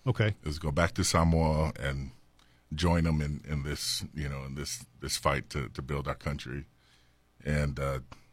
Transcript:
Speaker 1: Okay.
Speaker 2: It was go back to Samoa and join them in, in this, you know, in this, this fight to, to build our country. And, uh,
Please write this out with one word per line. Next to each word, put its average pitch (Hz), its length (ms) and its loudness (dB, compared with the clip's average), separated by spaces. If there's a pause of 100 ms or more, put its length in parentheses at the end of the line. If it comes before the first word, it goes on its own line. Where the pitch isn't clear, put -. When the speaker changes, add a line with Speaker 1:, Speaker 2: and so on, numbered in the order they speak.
Speaker 1:
Okay. 117 220 2
Speaker 2:
It - 180 -2
was 78 140 -2
go 76 120 -2
back 85 240 2
to 92 100 2
Samoa 80 720 4
and 69 320 -4 (640)
join 85 300 4
them 78 160 4
in, 73 180 -2 (100)
in 73 140 -2
this, - 400 -4 (100)
you 73 140 -4
know, 67 160 -6
in 67 120 -10
this, - 300 -8 (140)
this - 160 -4
fight 71 360 0
to, 62 180 -4
to 73 120 -10
build 71 280 -4
our 69 60 -2
country. 71 500 -6 (800)
And, 73 340 0
uh, 67 200 -2 (340)